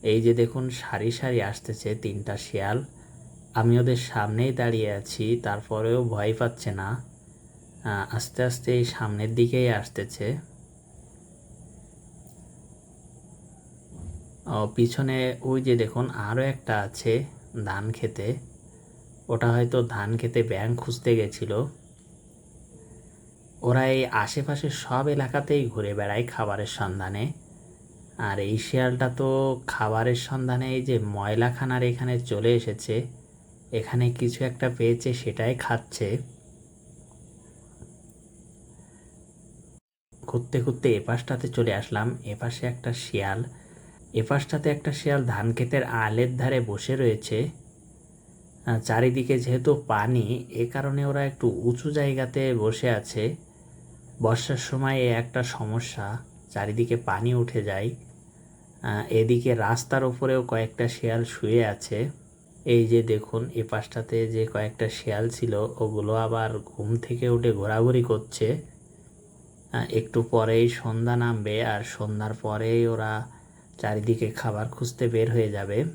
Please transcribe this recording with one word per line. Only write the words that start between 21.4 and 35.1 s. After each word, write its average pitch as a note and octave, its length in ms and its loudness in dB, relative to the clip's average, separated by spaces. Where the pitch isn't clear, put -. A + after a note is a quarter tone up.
ওরা B2+ 260 4
এই C3 180 4
আশেপাশে C#3 640 -2
সব C3 380 -2
এলাকাতেই C#3+ 640 2
ঘুরে G#2 240 -4
বেড়ায় G#2 340 -2
খাবারের G#2 380 -2
সন্ধানে। G2 680 -4
আর G2+ 220 -2
এই G2+ 180 0
শিয়ালটা B2+ 520 2
তো C3 580 0
খাবারের A2+ 480 2
সন্ধানে B2+ 600 -2
এই B2+ 60 0
যে B2+ 180 2
ময়লাখানার A2+ 840 0
এখানে B2 360 0
চলে A#2 360 2
এসেছে, A2+ 520 -2
এখানে A#2+ 400 0
কিছু A#2+ 320 -2
একটা B2+ 260 -2
পেয়েছে, A#2+ 440 2